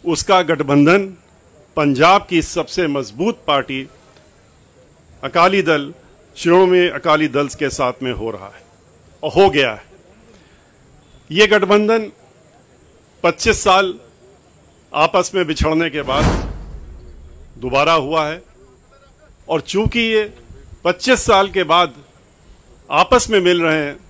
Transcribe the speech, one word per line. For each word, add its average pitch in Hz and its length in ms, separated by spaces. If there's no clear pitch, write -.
उसका 170 380
गठबंधन 147 640
पंजाब 156 500
की 175 160
सबसे 170 460
मजबूत 143 580
पार्टी 135 340
अकाली 180 400
दल, 147 300
शिरोमणि 180 520
अकाली 151 400
दल 143 200
के 143 120
साथ 123 320
में 127 100
हो 110 180
रहा 98 160
है - 160
और 156 100
हो 196 180
गया 135 220
है। 104 100
ये 190 160
गठबंधन 208 640
पच्चीस - 400
साल 190 300
आपस 165 420
में 185 120
बिछड़ने 160 440
के 143 140
बाद 139 200
दोबारा 135 360
हुआ 156 320
है, 165 160
और 156 140
चूंकि 220 400
ये 220 300
पच्चीस 180 380
साल 196 280
के 180 160
बाद 165 280
आपस 196 400
में 208 100
मिल 175 220
रहे 156 160
हैं 143 200